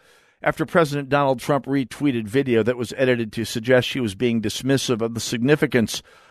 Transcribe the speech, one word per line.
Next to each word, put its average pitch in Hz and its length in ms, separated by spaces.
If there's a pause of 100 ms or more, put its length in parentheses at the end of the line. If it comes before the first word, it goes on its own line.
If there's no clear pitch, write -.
(420)
after 151 240
President 143 440
Donald 135 300
Trump 139 260
retweeted 131 640
video 120 340
that 120 160
was 120 200
edited 120 360
to 113 120
suggest 123 420
she - 120
was 107 160
being 117 260
dismissive 123 600
of 117 140
the 113 40
significance 127 840 (280)